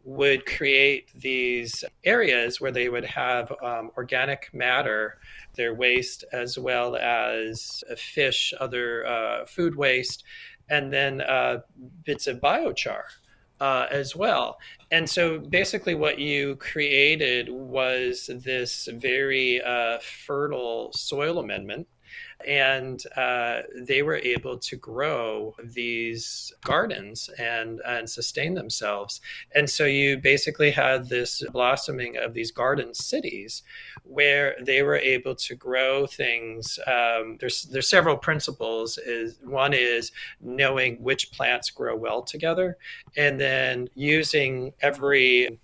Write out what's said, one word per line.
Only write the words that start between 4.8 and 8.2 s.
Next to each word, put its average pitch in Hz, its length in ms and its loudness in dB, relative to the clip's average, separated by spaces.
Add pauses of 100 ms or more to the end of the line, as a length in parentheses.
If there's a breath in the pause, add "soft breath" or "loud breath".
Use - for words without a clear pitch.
their 117 180 0
waste, 123 580 2
as 123 260 -4
well 123 380 0
as, 113 920 -2
uh, 120 60 -8
fish, - 600 0